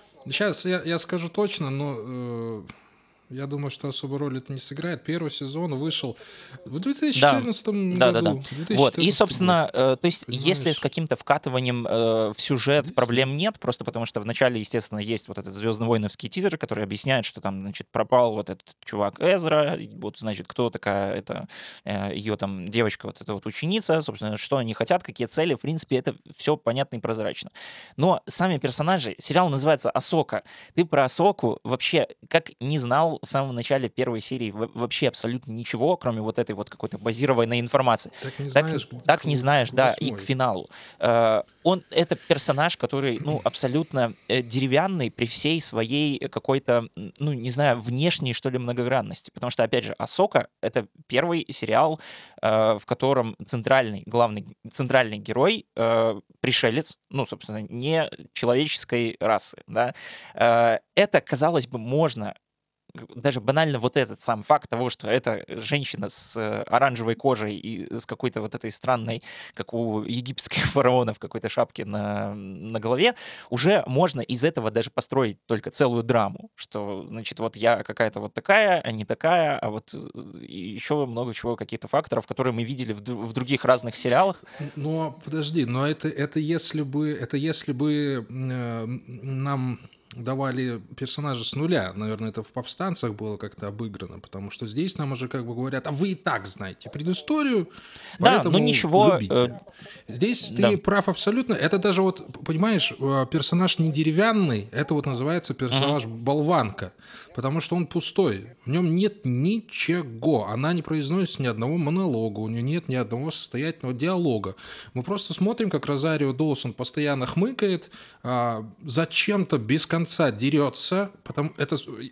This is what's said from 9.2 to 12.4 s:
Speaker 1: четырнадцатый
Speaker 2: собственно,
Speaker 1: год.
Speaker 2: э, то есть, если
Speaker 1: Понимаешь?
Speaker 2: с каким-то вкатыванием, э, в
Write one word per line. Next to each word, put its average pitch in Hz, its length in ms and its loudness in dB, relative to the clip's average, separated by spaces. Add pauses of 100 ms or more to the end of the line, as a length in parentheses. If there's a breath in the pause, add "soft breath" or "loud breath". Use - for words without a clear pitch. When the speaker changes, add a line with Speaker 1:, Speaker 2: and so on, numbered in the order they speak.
Speaker 1:
четырнадцатый - 100 0
Speaker 2:
собственно, 180 360 4
Speaker 1:
год. - 20 -
Speaker 2:
э, 131 280 4
то - 60 2
есть, - 240 2
если 143 400 2
Speaker 1:
Понимаешь? - 0 -
Speaker 2:
с - 80 2
каким-то 147 360 -2
вкатыванием, 127 720 0
э, 113 480 2
в - 60 -2